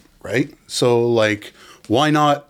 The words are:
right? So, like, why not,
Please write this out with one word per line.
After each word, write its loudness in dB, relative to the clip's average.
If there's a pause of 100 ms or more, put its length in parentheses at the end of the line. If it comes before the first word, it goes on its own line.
(220)
right? -4 (140)
So, 0
like, -2 (340)
why 2
not, 0